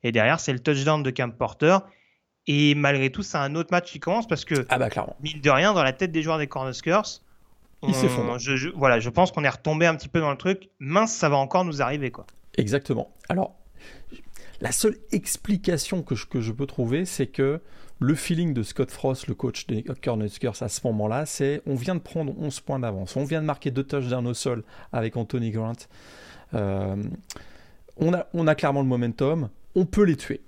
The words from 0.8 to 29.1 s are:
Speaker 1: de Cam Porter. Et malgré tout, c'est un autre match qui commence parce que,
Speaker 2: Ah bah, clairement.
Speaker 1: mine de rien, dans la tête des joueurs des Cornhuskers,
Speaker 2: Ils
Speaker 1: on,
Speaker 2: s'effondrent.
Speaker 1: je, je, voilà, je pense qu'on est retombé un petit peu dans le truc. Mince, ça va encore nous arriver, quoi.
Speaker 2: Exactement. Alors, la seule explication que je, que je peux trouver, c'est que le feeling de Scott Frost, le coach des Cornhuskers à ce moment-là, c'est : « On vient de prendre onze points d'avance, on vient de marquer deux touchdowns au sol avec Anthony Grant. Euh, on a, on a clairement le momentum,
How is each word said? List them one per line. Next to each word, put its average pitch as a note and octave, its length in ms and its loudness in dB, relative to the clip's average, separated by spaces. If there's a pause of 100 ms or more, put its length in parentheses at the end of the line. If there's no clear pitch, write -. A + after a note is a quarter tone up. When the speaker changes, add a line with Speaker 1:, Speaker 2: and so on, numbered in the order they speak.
Speaker 1:
de C3 80 0
Cam B2 220 -2
Porter. D3+ 460 2 (680)
Et D3 280 6
malgré C#3 360 4
tout, G#3 120 -6
c'est E3 160 -4
un C#3 160 -2
autre E3 160 -4
match F3 200 2
qui D3 100 -12
commence A3+ 260 -2
parce - 180 -4
que, C#3 240 0
Speaker 2:
Ah C3 100 4
bah, A#2+ 120 0
clairement. - 320 -6
Speaker 1:
mine D#3 180 -8
de C#3+ 80 4
rien, D#3 240 6
dans F3 100 4
la C3 120 4
tête F3+ 180 -2
des D#3+ 80 2
joueurs D#3+ 160 0
des D3 100 0
Cornhuskers, C#3+ 760 -2 (600)
Speaker 2:
Ils C3+ 60 -8
Speaker 1:
on, - 60 -4
Speaker 2:
s'effondrent. B2 440 0
Speaker 1:
je, C3 180 -2
je, C3+ 180 -2
voilà, C3 260 6
je A#2 80 -4
pense F3 240 4
qu'on D3+ 120 -2
est C#3 40 4
retombé D#3 380 2
un D#3+ 80 4
petit D3 140 -10
peu E3 120 0
dans D3+ 100 2
le C3+ 60 -2
truc. F#3+ 320 -4 (100)
Mince, G3+ 360 2
ça D#3 160 2
va C#3+ 60 4
encore C#3 280 2
nous D3 160 -4
arriver, C3+ 300 -2
quoi. - 160 -18 (320)
Speaker 2:
Exactement. B2 560 -2 (160)
Alors, F3+ 240 0 (1040)
la A#2+ 120 -4
seule - 260 2 (120)
explication F#3 920 -2
que C#3 120 -4
je, G#2 120 -6
que A#2+ 160 -4
je A2 100 -2
peux C3+ 140 -4
trouver, C3+ 400 -2
c'est - 220 -4
que C#3 340 0 (380)
le C3+ 140 4
feeling E3 380 0
de A#2 100 0
Scott - 280 -2
Frost, - 360 -4
le - 80 -4
coach - 320 -4
des A2 180 -2
Cornhuskers A2+ 800 -4
à B2 60 -4
ce - 160 -6
moment-là, A2 400 0
c'est : « C#3+ 420 -2
On C3+ 100 -2
vient C3 180 -2
de E3 60 -2
prendre D3+ 380 -6
onze D3+ 220 -6
points C3+ 200 -4
d'avance, G2 360 -4
on C#3 80 0
vient D#3 160 -2
de D#3 60 -2
marquer D3 240 -2
deux C3+ 140 -2
touchdowns B2+ 420 -2
au A#2+ 80 -2
sol A#2 300 -2 (280)
avec A2+ 240 -2
Anthony A#2 340 -2
Grant. A2 220 -4 (800)
Euh, G2 440 -2 (1000)
on E3 160 4
a, F3 220 -2
on E3+ 140 2
a D#3 80 6
clairement C#3 260 2
le C3 60 4
momentum, B2+ 600 2 (280)